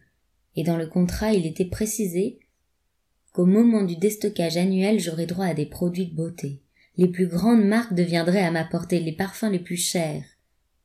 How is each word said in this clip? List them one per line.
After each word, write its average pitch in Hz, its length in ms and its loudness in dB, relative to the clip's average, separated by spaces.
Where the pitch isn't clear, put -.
et 160 80 -4
dans 170 140 0
le 160 100 -4
contrat 180 460 0
il 180 120 2
était 160 200 -2
précisé 202 760 -4
qu'au 180 120 2
moment 214 380 4
du 175 140 -4
déstockage 185 580 -2
annuel 190 460 2
j'aurais 165 240 -4
droit 180 220 -2
à 165 60 0
des 151 120 -2
produits 175 420 -4
de 160 80 -12
beauté. 160 460 -8
Les 180 120 4
plus 180 200 0
grandes 202 380 4
marques 220 300 2
deviendraient 170 480 2
à 165 80 2
ma 165 120 0
portée, 170 360 -2
les 160 140 -4
parfums 190 380 -4
les 180 80 0
plus 175 180 -8
chers. 156 460 -2